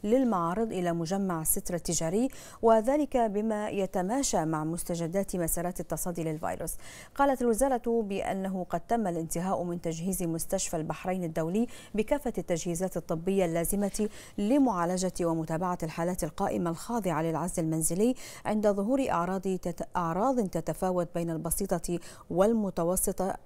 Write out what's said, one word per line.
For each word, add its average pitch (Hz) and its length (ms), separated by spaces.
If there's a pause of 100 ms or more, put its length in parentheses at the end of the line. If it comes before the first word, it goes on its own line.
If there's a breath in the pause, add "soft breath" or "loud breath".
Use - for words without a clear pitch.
للمعارض 214 680
إلى 175 220
مجمع 170 480
الستر 190 320
التجاري، 170 540 (340 loud breath)
وذلك 247 560
بما 214 520
يتماشى 190 760
مع 156 180
مستجدات 170 720
مسارات 175 440
التصدي 175 440
للفيروس. 156 520 (400 loud breath)
قالت 277 260
الوزارة 233 600
بأنه 190 680
قد 170 100
تم 233 280
الانتهاء 170 560
من 175 180
تجهيز 170 420
مستشفى 165 540
البحرين 175 460
الدولي 170 440 (280 loud breath)
بكافة 196 420
التجهيزات 175 600
الطبية 180 480
اللازمة 196 640 (280 loud breath)
لمعالجة 185 880
ومتابعة 165 580
الحالات 170 400
القائمة 196 460
الخاضعة 175 520
للعزل 165 420
المنزلي 170 520 (300 loud breath)
عند 214 220
ظهور 208 420
أعراض 175 320
تت-، 185 540
أعراض 190 520
تتفاوت 175 680
بين 170 140
البسيطة 165 680 (300 loud breath)
والمتوسطة 190 1040 (100)